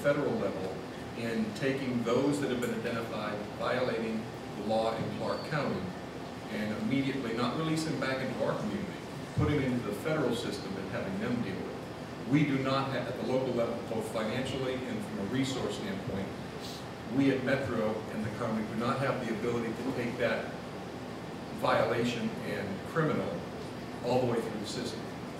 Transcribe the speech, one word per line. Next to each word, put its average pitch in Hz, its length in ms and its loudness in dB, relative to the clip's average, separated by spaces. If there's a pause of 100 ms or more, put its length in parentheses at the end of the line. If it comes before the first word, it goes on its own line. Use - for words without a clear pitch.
federal 143 300 4
level - 360 -2 (520)
in 113 240 0 (140)
taking 131 440 2
those 143 360 4
that 123 100 0
have 117 120 0
been 113 120 0
identified 110 600 -2 (240)
violating 113 640 0 (360)
the 104 120 -2
law 113 260 4
in - 80 -2 (160)
Clark - 320 -2
County 147 300 0 (720)
and 107 280 0
immediately 131 520 2
not 123 240 2
release 160 260 2
them 139 160 0
back 131 220 0
into 127 220 0
our - 140 2
community, 104 300 0 (500)
put 151 120 6
them 143 120 6
into 123 240 2
the - 100 0
federal 147 400 2
system - 420 -2
and - 140 -4
having 95 280 -2
them 113 240 2
deal - 120 -2
with - 100 -4
it. - 680 -6
We 151 140 8
do 135 180 4
not 135 280 2
have, 123 160 0
at 120 140 -4
the 110 100 0
local 127 220 4
level, 117 240 2 (120)
both 110 220 0
financially 127 640 0
and 113 320 -2
from 107 140 -4
a 101 140 0
resource - 420 2
standpoint, 98 520 -2 (880)
we 135 160 8
at 120 120 2
Metro 113 520 2 (180)
and 107 100 -2
the 107 60 -2 (140)
county 110 200 0 (100)
do 113 120 0
not 120 140 2
have 123 260 2
the 113 80 0
ability 117 360 2
to 123 340 0
take 117 160 -2
that 113 260 2 (1160)
violation 233 680 4 (220)
and 202 160 -2 (260)
criminal 131 340 2 (800)
all 123 160 4
the 123 60 4
way 117 120 2
through 110 220 -2
the 98 60 -4
system. - 320 -4 (400)